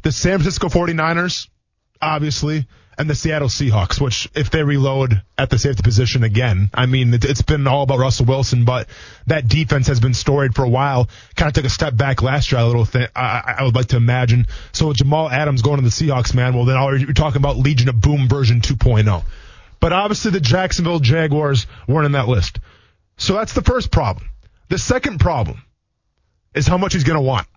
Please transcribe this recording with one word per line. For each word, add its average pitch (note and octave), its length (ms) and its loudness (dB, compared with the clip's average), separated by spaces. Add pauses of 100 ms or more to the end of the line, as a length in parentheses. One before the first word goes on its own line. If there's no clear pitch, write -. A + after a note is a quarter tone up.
The D#3+ 80 0
San F3+ 260 0
Francisco F3 320 -2
forty-niners, E3+ 800 -2 (520)
obviously. D3+ 680 -2 (300)
And D#3 120 -4
the D3 60 -2
Seattle D3+ 340 -2
Seahawks, G#2+ 500 -2
which C3 360 -4
if D3 160 -2
they D#3+ 120 0
reload C3+ 580 0 (160)
at C3+ 120 -2
the B2 100 0
safety A#2+ 240 -2
position A#2 400 2
again, G#2 500 0
I B2 120 2
mean, B2+ 280 2
it, A2+ 120 2
it's C#3 160 0
been C#3+ 260 2
all C#3 160 2
about C3+ 160 0
Russell C3 260 0
Wilson, B2+ 380 2
but B2 240 0 (400)
that D3+ 220 0
defense C#3+ 380 2
has C#3 120 0
been A2+ 140 2
storied C#3 420 0
for C#3 80 0
a B2 60 0
while. B2+ 400 0 (260)
Kinda D#3 160 0
took C#3 140 0
a B2+ 40 0
step C#3 280 -2
back C3+ 240 0
last C3 320 0
year, B2 80 2
a A#2 40 4
little A#2 200 2
thing, B2 280 -2
I, A#2+ 80 -4
I, A#2+ 380 -4
I C3+ 40 -2
would B2 120 2
like B2 120 0
to C3 100 0
imagine. A#2+ 500 2 (240)
So - 160 0
with D3 80 0
Jamal D3 340 2
Adams C#3+ 320 0
going C#3+ 180 2
to C3 40 0
the B2 60 4
Seahawks, C3 440 0
man, B2+ 200 2
well, B2 100 0
then C3 140 2
all, C#3 200 0
you're C3 140 -2
talking C#3+ 300 2
about C#3 160 0
Legion C3 320 2
of A#2+ 100 0
Boom C#3 300 2
version A#2+ 320 2
two B2+ 160 -2
point A2 320 4
oh. F2+ 160 -2 (560)
But E3 100 0
obviously G#3 400 -2
the F#3 80 0
Jacksonville F3 600 0
Jaguars D3 680 0 (220)
weren't D3+ 160 2
in C#3+ 80 0
that C3 160 -2
list. A2 320 -2 (560)
So - 160 -2
that's G#3+ 180 -2
the - 100 -2
first B3 300 0
problem. - 380 -2 (400)
The F3+ 100 -4
second B3+ 400 -4
problem A#2+ 420 -4 (920)
is D3 120 -2
how F3+ 120 2
much F#3+ 160 -2
he's F3 100 -2
gonna D3+ 180 0
want C3 240 -2 (120)